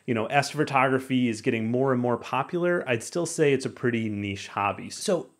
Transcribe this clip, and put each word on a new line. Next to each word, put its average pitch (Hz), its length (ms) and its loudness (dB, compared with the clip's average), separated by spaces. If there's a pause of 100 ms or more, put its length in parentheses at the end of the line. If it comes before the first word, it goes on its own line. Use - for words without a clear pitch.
you 131 80 0
know, 107 140 0
astrophotography 131 1000 2
is 107 140 -2
getting 113 280 0
more 131 220 2
and 123 100 2
more 120 160 2
popular, 175 720 -2
I'd 120 160 0
still 170 220 -4
say 156 280 2
it's 135 120 2
a 127 40 -4
pretty 113 400 0
niche 101 380 -4
hobby. 101 420 -2
So - 400 -2 (100)